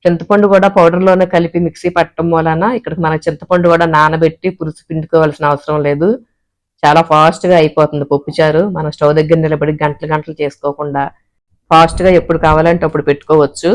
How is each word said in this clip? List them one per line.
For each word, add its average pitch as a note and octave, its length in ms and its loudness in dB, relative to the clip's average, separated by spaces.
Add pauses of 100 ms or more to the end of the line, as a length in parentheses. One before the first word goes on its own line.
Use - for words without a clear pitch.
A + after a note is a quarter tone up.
చింతపండు F3 440 0
కూడా G3 200 4
పౌడర్‌లోనే F#3 580 2
కలిపి E3+ 340 -2
మిక్సీ F3 300 -4
పట్టడం E3 400 -4
వలన E3 340 0 (100)
ఇక్కడ - 260 -8
మన D#3+ 220 -2
చింతపండు F3 460 -2
కూడా E3+ 180 2
నానబెట్టి D#3+ 640 0
పులుసు D#3+ 360 -12
పిండుకోవాల్సిన D#3+ 600 -2
అవసరం D3 360 -2
లేదు. C#3+ 260 -2 (760)
చాలా D#3+ 200 4
ఫాస్ట్‌గా E3 540 2
అయిపోతుంది D3+ 500 0
పప్పుచారు. D3+ 640 -2
మనం D#3 220 -6
స్టవ్ D3 220 0
దగ్గర D#3+ 240 2
నిలబడి D3+ 380 -2
గంటలు D3+ 340 -6
గంటలు D#3 280 -6
చేసుకోకుండా C#3+ 680 -6 (680)
ఫాస్ట్‌గా E3 420 4
ఎప్పుడు E3 260 0
కావాలంటే E3 480 2
అప్పుడు D3+ 200 -4
పెట్టుకోవచ్చు. D3+ 680 0